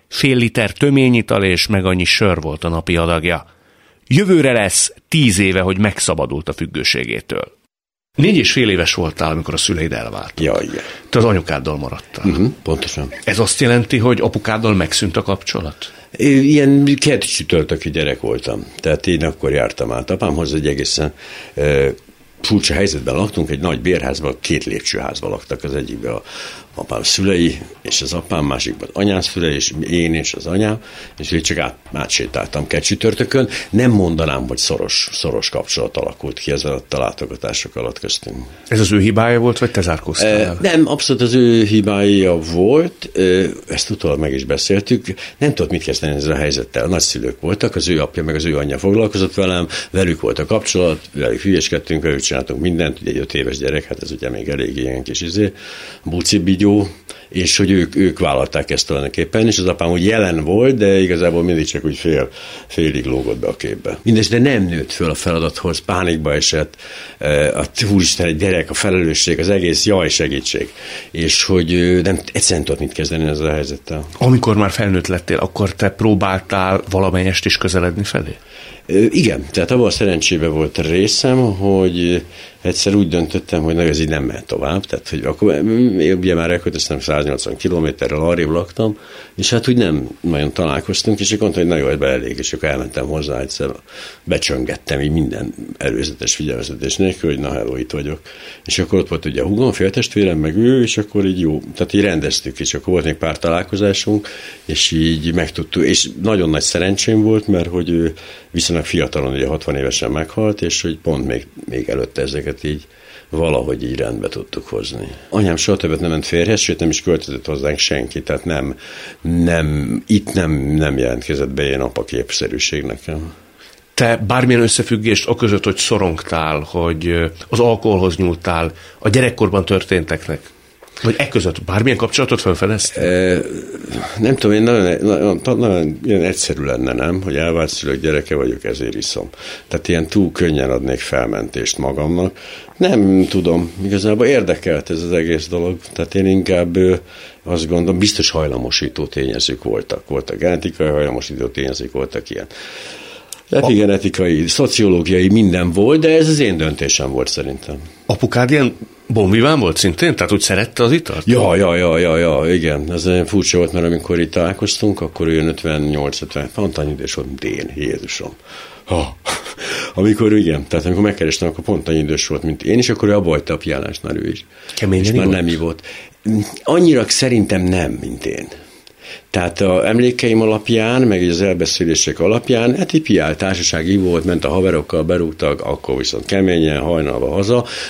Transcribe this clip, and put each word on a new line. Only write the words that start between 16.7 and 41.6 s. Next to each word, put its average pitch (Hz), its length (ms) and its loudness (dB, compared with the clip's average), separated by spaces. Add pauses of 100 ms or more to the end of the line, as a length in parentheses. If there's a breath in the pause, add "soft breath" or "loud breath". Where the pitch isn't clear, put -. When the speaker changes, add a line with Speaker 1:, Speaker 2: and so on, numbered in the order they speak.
Speaker 2:
kerti 135 320 2
csütörtöki 78 640 -2
gyerek 73 320 -2
voltam. 55 440 -4 (140)
Tehát 78 280 0
én 82 160 2
akkor 76 280 -2
jártam 62 400 -2
át 60 180 -6
apámhoz, 82 440 0
egy 76 140 0
egészen, 71 460 -2 (400 loud breath)
ö, 71 360 2 (520)
furcsa - 320 2
helyzetben 69 420 0
laktunk, 87 340 -2
egy 71 100 -4
nagy 73 220 -2
bérházban, 73 580 -2
két - 240 -2
lépcsőházban - 640 -6
laktak, - 340 -8
az 69 120 -6
egyikben 60 380 -6
a 53 80 -8 (580 loud breath)
apám 60 240 -8
szülei, 90 560 2 (220)
és - 200 -4
az 69 120 -6
apám, 82 320 -2
másikban 62 480 -6
anyám 98 280 0
szülei, 82 320 -2
és 69 180 -2 (180)
én, 82 240 2
és 78 200 -2
az - 120 -12
anyám, 107 320 0 (400 loud breath)
és 78 140 -8
én 85 100 0
csak 78 160 -4
át, 67 180 -4 (180)
átsétáltam 64 760 -4
kell 82 120 0
csütörtökön. 123 720 0 (200 loud breath)
Nem 120 220 4
mondanám, 80 560 2
hogy 62 100 -6
szoros, - 540 -2
szoros - 380 -4
kapcsolat - 480 -4
alakult - 420 -6
ki - 120 -4
ez 71 120 -2
alatt 69 300 -6
a 69 60 -2
látogatások 60 760 -6
alatt 58 240 -8
köztünk. - 380 -8 (300)
Speaker 1:
Ez 110 120 2
az 98 120 2
ő 107 80 6
hibája 113 400 4
volt, 117 180 2
vagy 123 140 0
te 101 100 0
zárkóztál 101 580 0
Speaker 2:
Ö, 107 40 2
Speaker 1:
el? 87 180 -4
Speaker 2:
nem, 165 260 4
abszolút 139 340 0
az 120 120 2
ő 117 300 6